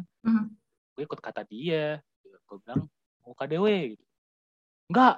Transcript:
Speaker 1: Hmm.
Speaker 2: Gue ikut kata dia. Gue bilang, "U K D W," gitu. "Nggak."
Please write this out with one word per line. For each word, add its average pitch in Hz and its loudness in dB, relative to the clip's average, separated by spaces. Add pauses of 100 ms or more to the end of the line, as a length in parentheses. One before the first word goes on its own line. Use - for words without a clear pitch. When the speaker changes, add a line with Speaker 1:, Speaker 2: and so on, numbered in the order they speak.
(240)
Speaker 1:
Hmm. 226 2 (480)
Speaker 2:
Gue 139 -8
ikut - -10
kata 110 -12
dia. 151 -4 (480)
Gue - -18
bilang, - -6 (400)
"U - -20
K - -8
D 160 -2
W," 202 2 (280)
gitu. - -20 (920)
"Nggak." 247 8